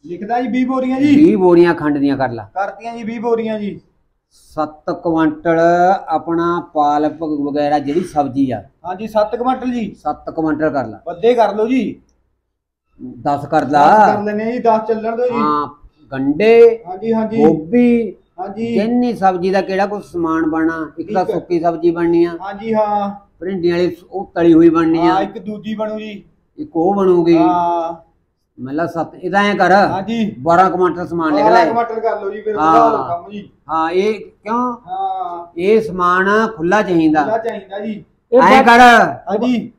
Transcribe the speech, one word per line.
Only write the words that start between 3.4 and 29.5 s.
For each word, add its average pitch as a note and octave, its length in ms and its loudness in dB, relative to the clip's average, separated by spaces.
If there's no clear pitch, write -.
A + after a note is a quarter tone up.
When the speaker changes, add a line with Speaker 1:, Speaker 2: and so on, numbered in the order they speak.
Speaker 1:
ਜੀ। G#3 220 -8
Speaker 2:
ਸੱਤ - 600 -10
ਕੁਇੰਟਲ D#3+ 720 -2
ਆਪਣਾ E3 680 -4
ਪਾਲਕ D3 480 0
ਵਗੈਰਾ D3 560 -2
ਜਿਹੜੀ C#3+ 220 -2
ਸਬਜ਼ੀ C#3 500 -2
ਆ। G#2+ 140 -8
Speaker 1:
ਹਾਂ F#3 80 -8
ਜੀ, A3 120 -10
ਸੱਤ G#3+ 300 -2
ਕੁਇੰਟਲ B3+ 340 -4
ਜੀ। A3+ 240 -8
Speaker 2:
ਸੱਤ - 360 -8
ਕੁਇੰਟਲ D#3 400 -2
ਕਰ C3+ 160 -4
ਲਾ। G#2 200 -14
Speaker 1:
ਵੱਧੇ F3 280 0
ਕਰ G#3+ 200 2
ਲਓ G#3+ 120 -2
ਜੀ। A#3 340 -4
Speaker 2:
ਦਸ C#3+ 260 -4
ਕਰ D3+ 220 -2
ਲਾ। D3 180 4
Speaker 1:
ਦਸ G3+ 280 6
ਕਰ G3+ 80 -4
ਲੈਂਦੇ G#3 200 -4
ਆ A3+ 80 -4
ਜੀ, B3 80 -6
ਦਸ A3+ 300 0
ਚੱਲਣ A3+ 280 -4
ਦਿਓ B3 100 -2
ਜੀ। A#3 160 -2
Speaker 2:
ਹਾਂ, D3 260 -2
ਗੰਢੇ, G#3+ 760 4
Speaker 1:
ਹਾਂ F#3 100 -12
ਜੀ, A3+ 140 -4
ਹਾਂ A3 140 -2
ਜੀ। A3 180 0
Speaker 2:
ਗੋਭੀ, A3+ 680 2
Speaker 1:
ਹਾਂ G3 80 -8
ਜੀ। A3+ 260 -8
Speaker 2:
ਜਿੰਨੀ A#3+ 400 0
ਸਬਜ਼ੀ F#3 360 0
ਦਾ G3 100 0
ਕਿਹੜਾ F#3+ 260 -2
ਕੁਛ G3+ 180 -10
ਸਮਾਨ D#3+ 460 -4
ਬਣਨਾ, D#3+ 480 -4
ਇੱਕ F3 140 -10
ਤਾਂ F#3 120 0
Speaker 1:
ਠੀਕ F3+ 100 -4
ਹੈ। E3 60 -4
Speaker 2:
ਸੁੱਕੀ E3+ 200 -4
ਸਬਜ਼ੀ E3+ 300 0
ਬਣਨੀ E3+ 340 2
ਆ। E3+ 60 -2
Speaker 1:
ਹਾਂ G3+ 120 -10
ਜੀ, A3 200 -6
ਹਾਂ। G#3 360 -2
Speaker 2:
ਭਰਿੰਡੀਆਂ F3 360 -2
ਵਾਲੀ F3 200 -2
ਉਹ F#3+ 240 -10
ਤਲੀ E3+ 200 4
ਹੋਈ E3 140 8
ਬਣਨੀ E3 400 2
ਆ। F3+ 40 4
Speaker 1:
ਹਾਂ, F#3+ 80 2
ਇੱਕ G3+ 180 -6
ਦੂਜੀ G#3 360 -10
ਬਣੂ G#3+ 240 -6
ਜੀ। G#3+ 260 -14
Speaker 2:
ਇੱਕ D3+ 180 -10
ਉਹ F3+ 180 2
ਬਣੂਗੀ। F3 420 4
Speaker 1:
ਹਾਂ। E3+ 720 0
Speaker 2:
ਮਤਲਬ C#3+ 260 -6
ਸੱਤ, D#3+ 280 -8
ਇਹਦਾ F#3 260 -4
ਐਂ G3+ 140 0